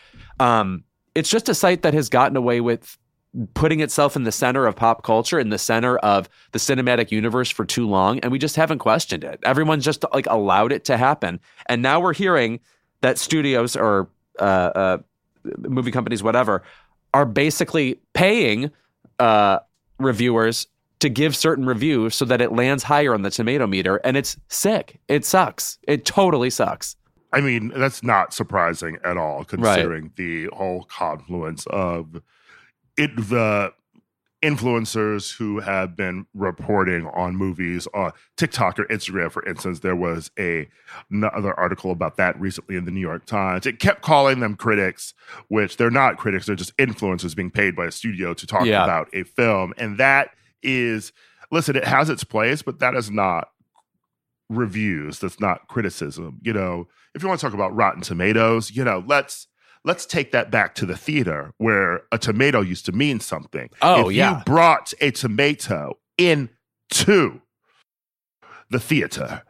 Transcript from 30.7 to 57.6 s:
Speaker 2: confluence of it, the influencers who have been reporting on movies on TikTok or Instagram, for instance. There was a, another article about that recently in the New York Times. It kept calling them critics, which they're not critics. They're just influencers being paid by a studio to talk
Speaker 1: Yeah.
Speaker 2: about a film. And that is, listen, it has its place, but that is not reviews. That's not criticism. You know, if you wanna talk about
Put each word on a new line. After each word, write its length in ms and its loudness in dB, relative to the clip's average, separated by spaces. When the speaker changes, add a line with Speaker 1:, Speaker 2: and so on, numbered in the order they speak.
Speaker 2:
confluence 840 -8
of 540 -6
it, 200 -2
the 560 0
influencers 920 -2
who 240 -6
have 360 -4
been 380 -6
reporting 720 -2
on 280 -4
movies 580 -4
on 180 -4
TikTok 420 -2
or 80 0
Instagram, 460 -4
for 140 -8
instance. 340 -8
There 160 -2
was 420 -4
a, 300 -4
another 480 -2
article 320 -2
about 280 -6
that 220 0
recently 360 -8
in 80 -6
the 60 -8
New 100 -6
York 260 -8
Times. 400 -2
It 140 -6
kept 220 2
calling 380 4
them 160 -2
critics, 560 -2
which 280 0
they're 140 2
not 280 4
critics. 280 -2
They're 100 -2
just 200 -10
influencers 600 -2
being 140 -6
paid 260 0
by 100 -4
a 60 -8
studio 420 -6
to 120 -16
talk 180 0
Speaker 1:
Yeah. 200 4
Speaker 2:
about 280 0
a 120 -6
film. 520 0
And 220 -8
that 320 4
is, 500 -4
listen, 260 0
it 80 -2
has 240 2
its 160 -4
place, 380 -2
but 160 -10
that 160 0
is 160 -4
not 380 0
reviews. 680 -4
That's 220 -8
not 280 -2
criticism. 760 -8
You 100 -4
know, 360 -4
if 80 -12
you 60 -4
wanna 100 -2
talk 160 -4
about 200 -2